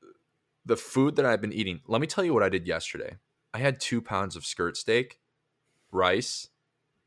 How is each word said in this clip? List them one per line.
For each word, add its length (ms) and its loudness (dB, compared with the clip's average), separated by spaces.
the 140 2
food 380 2
that 100 4
I've 140 4
been 140 -4
eating, 320 -4
let 160 0
me 60 -2
tell 160 0
you 100 4
what 100 6
I 60 4
did 160 -2
yesterday. 520 -6
I 40 -6
had 220 0
two 220 -2
pounds 340 -4
of 100 -12
skirt 300 -2
steak, 440 0
rice, 560 0